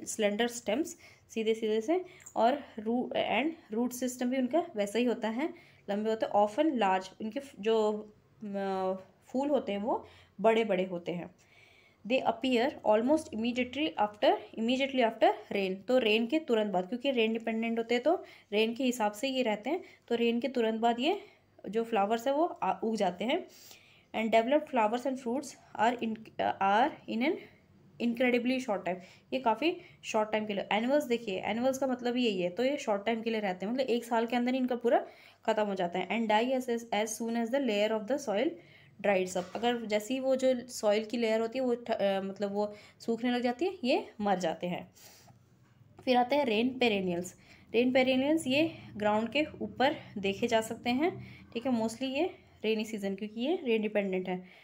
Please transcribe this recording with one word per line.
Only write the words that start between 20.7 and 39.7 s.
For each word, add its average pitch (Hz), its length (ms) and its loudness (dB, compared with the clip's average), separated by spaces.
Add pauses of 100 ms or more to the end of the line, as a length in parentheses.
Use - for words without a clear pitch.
बाद 233 200 2
ये 349 220 0 (480)
जो 220 140 -2
फ्लावर्स 226 440 0
है 277 60 2
वो 302 120 2
आ-, - 380 -2
उग 220 120 0
जाते 196 300 0
हैं। 320 220 -2 (680)
And 220 180 0
developed 262 420 4
flowers 226 320 2
and 262 160 -4
fruits 254 320 -4 (240)
are 233 240 2
in, 220 120 -2 (460)
are 208 280 6 (200)
in 220 140 -2
an 330 100 2 (680)
incredibly 240 580 2
short 208 200 -2
time, 180 160 -2 (380)
ये 262 60 0
काफ़ी 285 380 2 (260)
शॉर्ट 214 280 0
टाइम 214 140 0
के 208 80 -6
लिए। 196 180 -2
एनुअल्स 254 320 2
देखिए, 233 360 -2
एनुअल्स 254 380 0
का 269 100 -2
मतलब 247 300 -2
यही 214 240 2
है, 175 80 0
तो 226 140 -4
ये 277 140 0
शॉर्ट 208 280 -2
टाइम 226 160 0
के 226 80 -4
लिए 220 100 -2
रहते 190 260 -4
हैं, 233 80 -2
मतलब, 262 140 -2
एक 233 180 0
साल 233 200 0
के 247 100 -2
अंदर 240 160 2
ही 262 60 0
इनका 254 180 0
पूरा 240 300 2 (400)
ख़त्म 214 180 2
हो 202 120 -2
जाता 185 240 -2
है। - 80 -4
And 214 240 0
die 254 300 2
as, 254 80 -8
as, 233 200 -4
as 214 320 -2
soon 233 240 -2
as 220 40 -4
the 277 120 0
layer 214 380 2
of 202 120 -10
the 294 180 -2
soil 226 200 2 (560)
dries 185 320 2
up, 180 60 -2 (120)
अगर 233 300 0